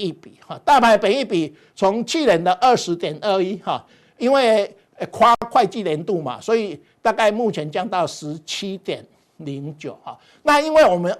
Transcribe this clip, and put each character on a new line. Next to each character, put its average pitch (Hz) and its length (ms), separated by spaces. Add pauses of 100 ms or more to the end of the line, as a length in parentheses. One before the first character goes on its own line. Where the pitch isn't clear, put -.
益 190 100
比， - 300
哈， - 240
大 277 160
盘 226 180
本 208 160
益 277 80
比 170 320 (220)
从 202 300
去 311 180
年 175 180
的 180 120
二 254 200
十 175 220
点 165 240
二 190 220
一， 185 160
哈， 139 260 (320)
因 247 160
为， 220 420 (220)
呃， 180 120
跨 233 260 (160)
会 240 160
计 226 160
年 160 200
度 175 200
嘛， 120 180
所 226 160
以 196 240 (220)
大 226 100
概 220 180
目 214 220
前 156 180
降 185 160
到 180 200
十 151 400
七 196 320
点 - 260 (340)
零 143 380
九 - 280
哈。 - 120 (280)
那 294 160
因 311 120
为 311 120
我 180 120
们 175 240